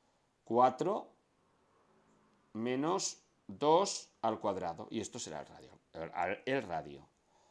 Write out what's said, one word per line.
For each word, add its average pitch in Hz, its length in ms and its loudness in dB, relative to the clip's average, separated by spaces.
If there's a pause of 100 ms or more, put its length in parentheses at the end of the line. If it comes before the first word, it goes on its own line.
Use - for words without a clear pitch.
(440)
cuatro 131 680 4 (1400)
menos 131 640 -2 (300)
dos 156 640 2 (100)
al 110 180 2
cuadrado, 92 520 -4
y 110 80 -2
esto - 180 -6
será 76 240 -8
el 65 60 -14
radio, - 240 -20 (220)
el, 87 520 -4
el 135 160 0
radio. 76 460 -8 (440)